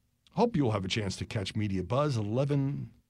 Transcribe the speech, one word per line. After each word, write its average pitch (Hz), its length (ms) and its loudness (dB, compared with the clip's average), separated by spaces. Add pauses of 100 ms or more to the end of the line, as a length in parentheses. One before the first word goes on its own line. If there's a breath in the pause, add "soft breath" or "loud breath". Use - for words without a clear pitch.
(320)
Hope 233 240 2
you 143 80 4
will 110 80 2
have 98 120 0
a 95 40 -4
chance 98 280 -2
to - 80 -6
catch - 300 -4
Media 98 300 0
Buzz, 131 320 0
eleven 135 760 0 (200)